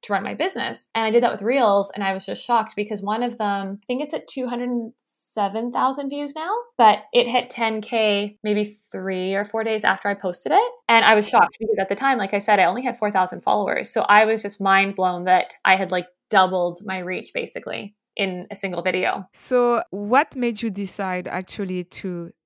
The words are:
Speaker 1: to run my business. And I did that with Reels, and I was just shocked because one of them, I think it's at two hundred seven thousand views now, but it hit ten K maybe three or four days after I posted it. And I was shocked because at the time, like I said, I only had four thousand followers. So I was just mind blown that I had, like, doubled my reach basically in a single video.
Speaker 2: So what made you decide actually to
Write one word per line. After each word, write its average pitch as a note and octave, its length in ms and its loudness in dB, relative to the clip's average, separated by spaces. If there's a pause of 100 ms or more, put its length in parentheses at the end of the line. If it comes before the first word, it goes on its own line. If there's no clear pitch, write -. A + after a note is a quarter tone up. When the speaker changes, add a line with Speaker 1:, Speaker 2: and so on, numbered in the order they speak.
Speaker 1:
to G#3 100 -4
run G3 100 0
my G3+ 120 -6
business. - 600 -4
And A3+ 100 0
I A3 60 0
did A#3 120 6
that A3 100 4
with G3+ 80 -6
Reels, G#3 520 2
and G#3 80 -6
I F#3+ 120 0
was F#3+ 120 -6
just G3+ 200 -10
shocked A3+ 320 0
because G#3 260 -6
one G#3+ 200 -2
of A#3+ 140 -4
them, G3 460 -4
I - 40 -20
think B3+ 160 -4
it's D4 100 -8
at - 160 -8
two B3+ 180 -6
hundred A#3+ 460 -4 (120)
seven A3 680 -6
thousand C4+ 380 -2
views C#4+ 260 -8
now, D#4+ 160 -6 (260)
but G#3+ 220 8 (140)
it A#3+ 140 4
hit B3 220 0
ten A3 320 -4
K G#3 640 0
maybe G#3 360 -2 (120)
three F#3+ 420 -4
or G3 120 -2
four A3 180 -4
days A3 200 -2
after F#3+ 260 0
I G3+ 40 0
posted G3 380 -4
it. A4+ 200 4 (180)
And A#3 160 6
I A3 100 8
was G#3 140 2
shocked F#3+ 300 4
because G#3+ 200 -2
at F#3+ 100 -2
the G3+ 60 0
time, C4 220 0
like G3+ 160 -4
I G3+ 60 0
said, G3+ 200 2
I F#3 60 6
only G3+ 180 0
had A#3+ 140 -4
four G#3 140 -2
thousand G#3 300 0
followers. - 480 0
So - 120 0
I G#3 240 8
was A3 160 0
just G3+ 180 -8
mind G3 360 2
blown F3+ 300 -2
that F#3 280 4 (120)
I F#3+ 100 6
had, F#3+ 160 -2
like, F3+ 160 -2 (220)
doubled F3+ 560 2
my F#3+ 140 -6
reach F3+ 340 -8
basically - 600 -8 (200)
in F3+ 360 -4
a G3 40 -10
single F3+ 260 -6
video. F3+ 520 -2
Speaker 2:
So A#3+ 580 0
what G#3+ 440 0
made A#3+ 260 -4
you A#3 80 -2
decide F#3+ 580 -6
actually F#3 580 -6
to E3+ 460 -8 (140)